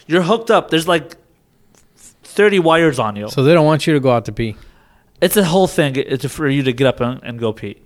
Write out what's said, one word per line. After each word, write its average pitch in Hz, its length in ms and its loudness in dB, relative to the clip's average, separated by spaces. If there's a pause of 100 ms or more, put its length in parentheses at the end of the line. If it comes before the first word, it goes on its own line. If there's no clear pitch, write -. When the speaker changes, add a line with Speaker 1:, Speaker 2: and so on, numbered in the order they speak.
Speaker 1:
You're 175 160 0
hooked 226 280 -2
up. 185 200 2
There's, 160 180 0
like, 165 300 -4 (1040)
thirty 202 360 0
wires 160 400 2
on 107 180 -4
you. 104 120 -10
Speaker 2:
So 135 140 -2
they 147 100 4
don't 156 140 4
want 151 200 0
you 160 80 2
to 143 60 0
go 131 100 0
out 117 160 0
to 107 60 -10
pee. 110 240 -6 (640)
Speaker 1:
It's 185 160 2
a 202 80 4
whole 180 220 2
thing. 139 300 -2
It's 135 300 -4
for 151 220 -4
you 139 160 0
to 127 80 0
get 135 140 0
up 123 140 0
and, 123 220 -4
and 120 160 -12
go 113 140 -4
pee. 101 340 -14